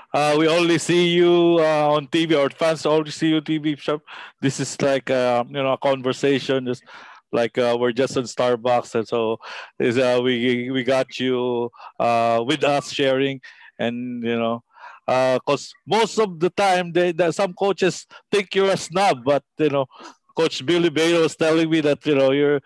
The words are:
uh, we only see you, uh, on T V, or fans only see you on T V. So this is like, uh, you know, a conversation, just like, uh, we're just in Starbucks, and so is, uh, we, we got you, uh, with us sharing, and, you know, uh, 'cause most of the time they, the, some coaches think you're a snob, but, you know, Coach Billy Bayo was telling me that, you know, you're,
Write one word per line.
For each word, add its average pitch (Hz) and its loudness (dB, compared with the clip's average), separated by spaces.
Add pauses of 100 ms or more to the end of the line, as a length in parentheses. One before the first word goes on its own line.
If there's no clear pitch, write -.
(140)
uh, 147 2
we 160 4
only 170 2
see 175 2
you, 175 4
uh, 151 2
on 147 0
T 165 0
V, 160 2
or 139 2
fans 160 0
only 151 2
see 160 -2
you 156 2
on 156 -2
T 160 -2
V. 151 -2
So 151 -4 (380)
this 135 -2
is - -8
like, 139 0
uh, 123 0
you 139 -6
know, 135 0
a 120 -2
conversation, 131 0
just 123 -6 (500)
like, 117 -2
uh, 120 2
we're 123 0
just 123 -2
in 135 -2
Starbucks, 123 -2
and 110 -2
so 113 -2 (400)
is, 127 0
uh, 123 2
we, 123 -2
we 131 -4
got 131 -2
you, 123 -2 (300)
uh, 117 2
with 143 -2
us 143 0
sharing, 135 -2 (360)
and, 120 -6
you 117 -2
know, 117 -2 (460)
uh, 131 2
'cause - -4 (120)
most 208 0
of 190 -2
the 175 0
time 180 0
they, 175 2
the, 165 0
some 196 -2
coaches 190 -2 (240)
think 196 -2
you're 196 2
a 175 0
snob, 180 0
but, 139 2 (140)
you 151 2
know, 139 0 (500)
Coach 156 -2
Billy 170 2
Bayo 165 2
was 156 0
telling 160 2
me 160 2
that, 147 0
you 151 2
know, 135 4
you're, 143 2